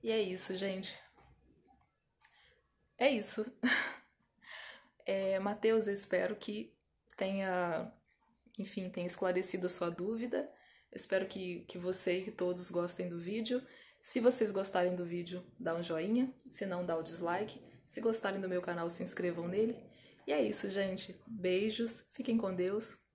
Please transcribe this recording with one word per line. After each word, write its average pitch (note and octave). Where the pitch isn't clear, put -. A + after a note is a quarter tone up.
E A3+
é A3
isso, F#3
gente. F#3+
É C4
isso. A3
<laughs> -
É, F#3+
Mateus, G#3
eu G3+
espero F#3
que G#3
tenha, F#3+
enfim, F#3+
tenha F3+
esclarecido F#3
a F3+
sua F3
dúvida. A3+
Eu -
espero F#3+
que, F3+
que -
você F3+
e F#3
que G3+
todos F3+
gostem F3
do E3+
vídeo. A3
Se -
vocês A#3
gostarem F#3
do F3
vídeo, F3
dá E3
um E3+
joinha. G#3
Se -
não, F3+
dá E3+
o D#3+
dislike. E3+
Se -
gostarem A3
do F#3
meu F3+
canal, E3+
se E3+
inscrevam F3
nele. A3
E -
é D4
isso, G#3+
gente. F#3+
Beijos, G#3+
fiquem A#3
com F#3+
Deus. F#3+